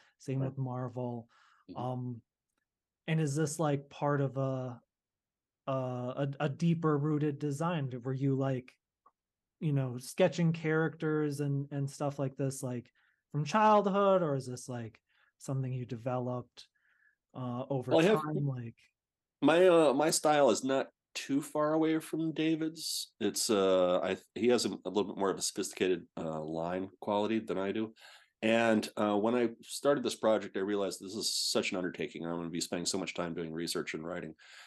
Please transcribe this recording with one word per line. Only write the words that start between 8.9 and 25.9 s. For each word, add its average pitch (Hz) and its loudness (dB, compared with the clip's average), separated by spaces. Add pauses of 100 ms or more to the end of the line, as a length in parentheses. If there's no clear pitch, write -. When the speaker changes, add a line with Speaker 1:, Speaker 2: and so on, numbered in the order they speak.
Speaker 1:
you 156 0
know, 131 0
sketching 175 2
characters 156 0
and, 143 -2
and 139 -4
stuff 143 -4
like 135 -4
this, 135 -4
like, 123 -6 (460)
from 147 -2
childhood, 202 6
or 147 2
is 127 -4
this, 123 -10
like, 117 -8 (380)
something 131 -4
you 127 -4
developed, 123 -6 (680)
uh, 127 -6
over 131 -4
Speaker 2:
Well, 160 6
I 160 6
have 190 4
Speaker 1:
time? 151 -2
Like 123 -6 (640)
Speaker 2:
my, 165 6
uh, 165 8
my 147 4
style 151 4
is - 2
not 135 0 (300)
too 139 -2
far 151 0
away 160 2
from 160 -2
David's. 160 -4
It's, 101 -2
uh, 92 4
I, 95 0 (200)
he 104 0
has 120 4
a, 117 0
a 101 -6
little 98 0
bit - -10
more 98 2
of 92 -2
a 85 -6
sophisticated, 92 -2 (120)